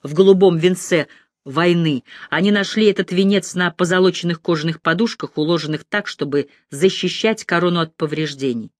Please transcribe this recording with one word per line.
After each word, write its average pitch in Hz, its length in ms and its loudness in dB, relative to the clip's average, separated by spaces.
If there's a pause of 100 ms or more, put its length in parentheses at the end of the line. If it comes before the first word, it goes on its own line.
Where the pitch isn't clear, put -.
в 143 120 -10
голубом 185 440 6
венце 180 500 0 (360)
войны, 160 640 0 (240)
они 190 220 0
нашли 208 340 0
этот 196 260 2
венец 190 420 0
на 180 160 -2
позолоченных 175 720 0
кожаных 160 400 -2
подушках, 175 560 -2
уложенных 151 460 -2
так, 202 240 -6
чтобы 143 400 -4 (220)
защищать 185 760 -2
корону 175 380 0
от 160 160 -4
повреждений. 139 840 -4